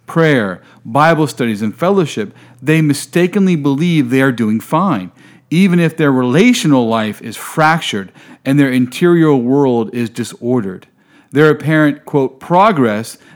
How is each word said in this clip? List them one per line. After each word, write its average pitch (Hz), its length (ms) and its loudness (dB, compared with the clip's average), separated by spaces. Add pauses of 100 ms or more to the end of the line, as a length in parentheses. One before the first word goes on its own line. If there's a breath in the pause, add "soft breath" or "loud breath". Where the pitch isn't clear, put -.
prayer, 131 560 0 (200 soft breath)
Bible 151 440 2
studies, 113 340 -4
and 107 160 -4
fellowship, 170 580 -2 (280 loud breath)
they 156 180 2
mistakenly 175 760 0
believe 143 520 0
they 131 140 0
are 135 100 2
doing 110 280 -2
fine, 147 520 -4 (380 loud breath)
even 175 280 2
if 160 180 0
their 151 140 0
relational 131 800 2
life 110 320 -4
is 110 160 -16
fractured 156 760 -2 (340 loud breath)
and 135 140 0
their 135 140 2
interior 156 640 2
world 123 600 0
is 117 160 -6
disordered. 117 800 -6 (420 soft breath)
Their 151 200 4
apparent, 147 540 0
quote, - 360 -4
"progress" 147 760 0 (200 soft breath)